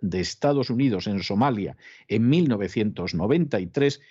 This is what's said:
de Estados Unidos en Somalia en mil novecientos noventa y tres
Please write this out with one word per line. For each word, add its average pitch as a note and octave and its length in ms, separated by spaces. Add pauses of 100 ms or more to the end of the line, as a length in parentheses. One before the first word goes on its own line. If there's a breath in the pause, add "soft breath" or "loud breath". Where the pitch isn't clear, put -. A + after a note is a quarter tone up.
de F#2 200
Estados C#3 500
Unidos A#2 380
en G2 140
Somalia G#2 540 (300 loud breath)
en A2 220
mil D#3+ 200
novecientos G2+ 680
noventa A#2+ 440
y F#2 80
tres C#3 340 (100)